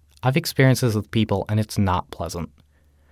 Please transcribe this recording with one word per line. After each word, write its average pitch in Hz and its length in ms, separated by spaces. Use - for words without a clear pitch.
I've 131 160
experienced 131 440
this 117 120
with 104 160
people, 104 400
and 104 100
it's - 200
not 90 320
pleasant. 82 400